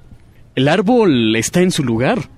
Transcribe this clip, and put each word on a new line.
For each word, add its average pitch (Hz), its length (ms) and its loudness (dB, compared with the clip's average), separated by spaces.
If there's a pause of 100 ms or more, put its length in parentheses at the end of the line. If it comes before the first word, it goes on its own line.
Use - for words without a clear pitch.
(560)
El 139 140 0
árbol 180 680 2
está 113 260 0
en 185 80 2
su 156 140 -2
lugar, 131 540 -2